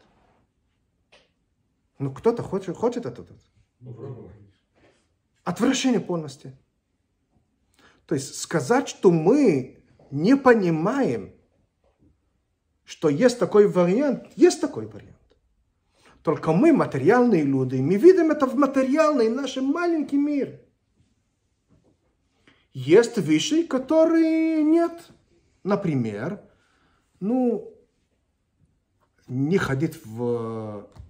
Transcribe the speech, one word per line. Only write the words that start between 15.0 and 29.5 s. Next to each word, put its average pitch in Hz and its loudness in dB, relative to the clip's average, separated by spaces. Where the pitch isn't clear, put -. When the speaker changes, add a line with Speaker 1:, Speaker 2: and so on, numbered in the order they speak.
Speaker 1:
Только 156 -2
мы, 269 6
материальные 185 2
люди, 131 -2
мы 139 0
видим 320 6
это 294 0
в 240 -2
материальной, 269 2
нашем 262 -6
маленьком 311 -2
мире. 285 -6
Есть 165 4
вещи, 156 0
которые 320 2
нет. 330 0
Например, 151 -4
ну, 233 -2
не 139 0